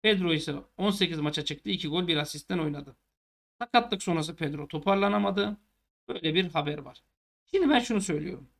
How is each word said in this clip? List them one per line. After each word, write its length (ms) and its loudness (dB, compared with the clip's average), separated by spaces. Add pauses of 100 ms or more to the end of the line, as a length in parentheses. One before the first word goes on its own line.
Pedro 320 2
ise 220 -2 (220)
on 140 2
sekiz 280 0
maça 260 -2
çıktı. 240 -8
İki 180 -2
gol, 200 -2
bir 100 2
asistten 420 -4
oynadı. 360 -4 (640)
Sakatlık 440 2
sonrası 320 0
Pedro 320 -4
toparlanamadı. 920 2 (500)
Böyle 280 -2
bir 160 2
haber 260 -2
var. 260 -16 (420)
Şimdi 240 4
ben 100 6
şunu 220 2
söylüyorum. 480 -4 (100)